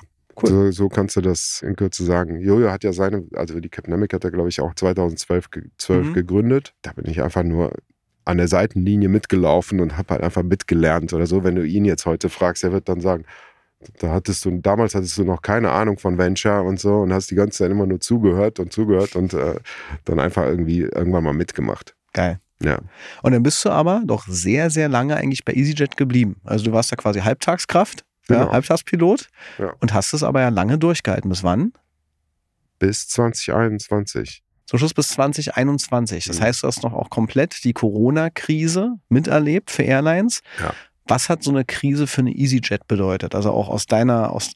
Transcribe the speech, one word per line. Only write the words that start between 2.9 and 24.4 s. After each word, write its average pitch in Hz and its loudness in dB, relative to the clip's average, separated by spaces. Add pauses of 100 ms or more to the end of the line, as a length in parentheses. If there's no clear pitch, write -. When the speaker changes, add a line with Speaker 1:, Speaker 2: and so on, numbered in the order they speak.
Speaker 2:
seine, 98 -2 (100)
also 82 -6
die 82 -10
Capnamic 98 -4
hat 92 -4
er, 92 -2
glaub 87 -2
ich, 85 -4
auch - -4
zweitausendzwölf 90 -2
ge-, - -16
zwölf 95 0
Speaker 1:
Mhm. 165 -6
Speaker 2:
gegründet. 107 0 (100)
Da - -12
bin - -12
ich 78 -4
einfach 80 0
nur 82 0 (520)
an 87 0
der 87 2
Seitenlinie 98 2
mitgelaufen 92 2
und 80 -2
hab 92 -4
halt - 0
einfach 87 -2
mitgelernt 82 2
oder 85 2
so. 90 0
Wenn 90 2
du 87 0
ihn 101 2
jetzt 90 0
heute 85 0
fragst, 87 -2
er 90 0
wird 95 -2
dann 87 -2
sagen, 85 0 (720)
„Da 82 -2
hattest 92 -2
du, 92 0
damals 104 2
hattest 95 -4
du 104 2
noch 90 0
keine 104 0
Ahnung 101 2
von 90 -2
Venture 95 2
und 92 -2
so 104 2
und 92 2
hast 95 -2
die 92 -2
ganze 101 0
Zeit 92 2
immer 101 0
nur 92 -2
zugehört 104 2
und 87 -6
zugehört 101 0
und, 90 0
äh, 73 -2 (500)
dann 82 0
einfach 85 0
irgendwie 85 0
irgendwann 85 0
mal 76 0
mitgemacht.“ 73 -6 (180)
Speaker 1:
Geil. 90 -2 (240)
Speaker 2:
Ja. 76 0 (460)
Speaker 1:
Und 123 4
dann 123 4
bist 139 2
du 220 2
aber 175 2
doch - -2
sehr, 98 0